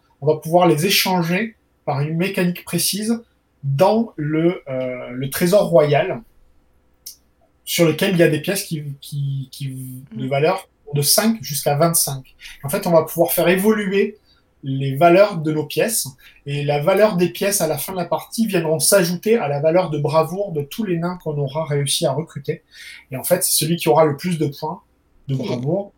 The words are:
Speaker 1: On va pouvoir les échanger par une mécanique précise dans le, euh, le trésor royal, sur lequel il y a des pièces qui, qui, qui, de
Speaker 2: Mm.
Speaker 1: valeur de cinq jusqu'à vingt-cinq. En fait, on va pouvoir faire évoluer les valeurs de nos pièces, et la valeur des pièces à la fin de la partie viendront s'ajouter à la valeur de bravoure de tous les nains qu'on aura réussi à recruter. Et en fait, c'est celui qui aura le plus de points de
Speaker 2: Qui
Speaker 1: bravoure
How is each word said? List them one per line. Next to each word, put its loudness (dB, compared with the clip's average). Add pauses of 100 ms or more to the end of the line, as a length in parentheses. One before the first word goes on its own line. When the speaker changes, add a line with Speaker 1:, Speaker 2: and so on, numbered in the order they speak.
(200)
Speaker 1:
On -4
va 2
pouvoir 2
les 4
échanger 0 (300)
par -2
une -2
mécanique -2
précise -2 (400)
dans 2
le, 0
euh, -6
le -8
trésor 2
royal, 2 (1400)
sur 2
lequel 2
il 2
y 6
a 6
des 0
pièces -4
qui, -8 (180)
qui, -6
qui, -12 (140)
de -6
Speaker 2:
Mm. -6
Speaker 1:
valeur 0 (260)
de 0
cinq 2
jusqu'à -4
vingt-cinq. -2 (300)
En -6
fait, -4
on 0
va 6
pouvoir 0
faire 2
évoluer 2 (460)
les -4
valeurs 6
de -2
nos -2
pièces, -2 (400)
et -4
la 0
valeur 4
des 2
pièces -2
à 0
la -2
fin -8
de -6
la -2
partie -4
viendront 0
s'ajouter 2
à -2
la -2
valeur 2
de -4
bravoure -2
de -4
tous -8
les -2
nains -4
qu'on -6
aura -4
réussi -2
à 0
recruter. -8 (480)
Et -10
en -10
fait, 0
c'est -2 (100)
celui 0
qui -4
aura 6
le 0
plus -4
de -2
points -8 (480)
de -4
Speaker 2:
Qui -6
Speaker 1:
bravoure -4